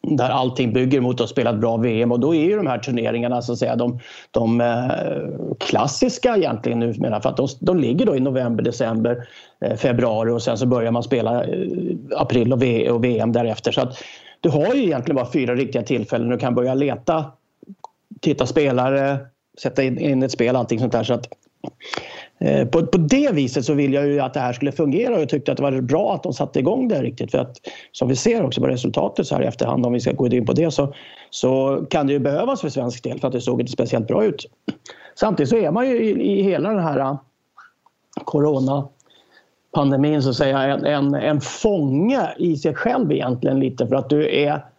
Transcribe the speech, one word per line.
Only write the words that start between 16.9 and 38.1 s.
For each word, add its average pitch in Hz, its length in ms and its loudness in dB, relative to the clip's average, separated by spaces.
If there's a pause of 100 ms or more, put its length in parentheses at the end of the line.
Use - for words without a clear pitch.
titta 131 260 2
spelare, 135 720 2 (440)
sätta 135 200 0
in, 127 160 0
in 139 240 2
ett 131 100 0
spel, 123 240 2
allting 117 220 0
sånt 110 140 0
där. 113 120 2
Så 123 100 0
att, - 140 -6 (1120)
eh, 139 280 2
på, 165 180 2
på 185 120 2
det 254 340 4
viset 135 320 0
så 156 100 2
vill 143 180 2
jag 143 140 2
ju 143 140 2
att 131 140 -4
det 143 60 -2
här 123 120 -2
skulle 135 200 -4
fungera, 180 420 0
och 175 60 2
jag 135 80 -2
tyckte 143 220 -2
att 127 60 -2
det - 60 -2
var 135 180 0
bra 165 340 0
att 143 80 -6
de 180 100 -4
satte - 260 -4
igång 214 300 0
det 151 140 0
riktigt. 117 280 -6
För 131 80 2
att, 127 180 -4 (360)
som 127 160 -2
vi 131 80 2
ser 226 280 2
också 123 160 -2
på 131 60 2
resultatet 131 600 -2
så 143 80 -2
här 135 80 2
i 127 40 2
efterhand, 123 400 0
om 120 60 0
vi 120 80 0
ska 143 120 0
gå 135 140 0
in 120 200 2
på 127 60 0
det, 160 180 2
så, 143 240 -2 (360)
så 135 600 0
kan 151 160 0
det 139 60 2
ju 143 60 2
behövas 160 420 0
för 160 80 -4
svensk 123 360 -6
del, 123 160 -6
för 143 80 -2
att 120 40 -2
det 123 80 -2
såg 123 200 0
inte 123 120 -4
speciellt 117 340 -2
bra 214 180 2
ut. 175 220 -2 (680)
Samtidigt 160 360 0
så 226 60 4
är 175 140 2
man 247 180 0
ju 247 160 2
i, 196 340 2
i 202 40 2
hela 185 280 0
den 202 120 0
här, 147 180 0
eh, 135 180 -2 (1040)